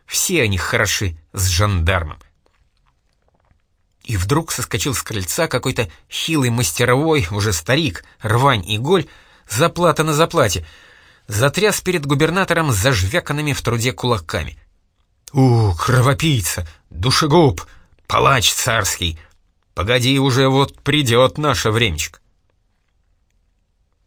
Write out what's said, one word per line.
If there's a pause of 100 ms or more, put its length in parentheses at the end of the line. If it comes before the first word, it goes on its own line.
все
они
хороши (140)
с
жандармом». (1800)
И
вдруг
соскочил
с
крыльца
какой-то (200)
хилый
мастеровой,
уже
старик, (180)
рвань
и
голь, (400)
заплата
на
заплате, (600)
затряс
перед
губернатором
зажвяканными
в
труде
кулаками. (720)
«У,
кровопийца, (220)
душегуб, (420)
палач
царский! (580)
Погоди,
уже
вот
придет
наше
времечко!» (1800)